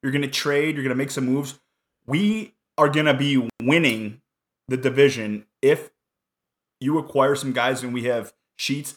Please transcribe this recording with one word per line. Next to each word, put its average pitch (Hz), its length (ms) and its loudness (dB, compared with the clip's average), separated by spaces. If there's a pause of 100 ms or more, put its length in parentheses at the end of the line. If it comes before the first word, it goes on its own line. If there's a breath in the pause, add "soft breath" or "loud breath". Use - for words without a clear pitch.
You're 135 100 -2
gonna 139 160 0
trade. 147 480 0
You're 139 80 -4
gonna 131 100 0
make 131 160 -2
some 131 160 -4
moves. 135 320 -2 (480)
We 208 480 -2 (240)
are 151 100 6
gonna 151 280 2
be 135 320 2 (120)
winning 117 600 0 (480)
the 127 80 0
division 127 680 2 (160)
if 147 280 2 (920)
you 147 180 0
acquire 139 380 2
some 139 160 -6
guys 123 300 0
and 123 120 -6
we 120 100 -4
have 117 280 -2 (260)
Sheets - 380 -6